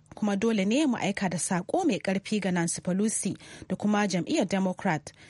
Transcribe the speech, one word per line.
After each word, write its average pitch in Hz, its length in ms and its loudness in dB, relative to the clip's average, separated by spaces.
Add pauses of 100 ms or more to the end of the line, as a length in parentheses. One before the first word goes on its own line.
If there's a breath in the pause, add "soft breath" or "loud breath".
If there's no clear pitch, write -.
(140)
kuma 202 220 0
dole 214 280 2
ne 262 220 2
mu 240 100 2
aika 196 320 -2
da 170 100 -2
saƙo 208 460 0
mai 240 140 2
ƙarfi 196 420 -2
ga 185 120 0
Nancy 170 300 0
Pelosi 190 540 0 (320 loud breath)
da 190 60 -2
kuma 208 320 2
jam'iyyar 185 420 0
Democrat. 185 640 0 (200 loud breath)